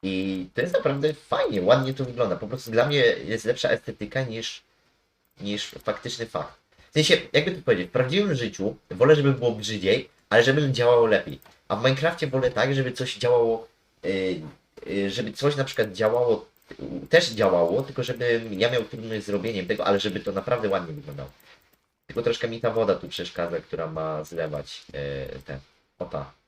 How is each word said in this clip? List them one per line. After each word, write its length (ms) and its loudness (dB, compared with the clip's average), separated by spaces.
I 520 -4
to 60 -4
jest 140 -2
naprawdę 400 0
fajnie, 480 -2
ładnie 320 4
to 100 -4
wygląda, 320 -2
po 120 -10
prostu 220 -10
dla 160 4
mnie 140 2
jest 440 0
lepsza 260 0
estetyka 520 -4
niż, 400 -8
niż 280 -6
faktyczny 580 -8
fakt, 360 -10
sensie, 220 6
jakby 180 2
to 120 -8
powiedzieć, 260 0
w 20 -16
prawdziwym 440 0
życiu 420 -4
wolę, 260 6
żeby 160 4
było 200 0
brzydziej, 560 0
ale 120 8
żeby 300 4
działało 340 6
lepiej. 320 2
A 80 0
w 80 -6
Minecrafcie 420 2
wolę 240 0
tak, 240 0
żeby 180 0
coś 240 -6
działało, 520 2
y, 360 -2
y, 240 -2
żeby 220 -4
coś 240 0
na 80 -2
przykład 280 -2
działało, 540 2
y, 40 -18
też 220 4
działało, 520 4
tylko 200 -6
żeby 380 0
ja 200 2
miał 140 0
trudność 420 -8
z 20 -12
robieniem 380 -2
tego, 200 -2
ale 140 4
żeby 200 -4
to 120 -6
naprawdę 360 -2
ładnie 260 -2
wyglądało. 360 -12
Tylko 160 -6
troszkę 260 0
mi 120 -6
ta 100 0
woda 240 2
tu 140 -8
przeszkadza, 520 -6
która 260 -8
ma 380 -6
zlewać, 640 -8
y, 500 -8
te, 200 -12
o 60 -6
ta 280 -10